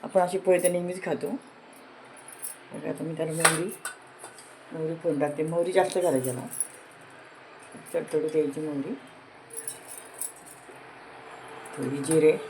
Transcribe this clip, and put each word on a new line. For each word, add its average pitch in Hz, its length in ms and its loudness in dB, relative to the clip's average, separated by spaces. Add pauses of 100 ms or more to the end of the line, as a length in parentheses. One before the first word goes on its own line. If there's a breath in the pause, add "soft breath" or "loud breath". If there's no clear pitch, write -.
आपण - 180 4
अशी 180 180 2
पोहे 180 240 6
तर 180 80 4
नेहमीच 180 340 -2
खातो. 147 240 -2 (1400)
बघा 156 160 -8
आता 160 160 -4
मी 160 120 -4
त्याला 160 160 -2
मोहरी, 160 380 2 (1000)
मोहरी 160 220 -2
फोडून 165 260 2
टाकते. 147 220 0
मोहरी 170 300 2
जास्त 185 260 4
घालायची 139 300 4
याला, 123 180 -4 (1500)
चटचट 156 400 0
द्यायची 151 280 2
मोहरी, 151 340 -2 (2750)
थोडी 135 200 -4
जिरे 156 360 6 (180)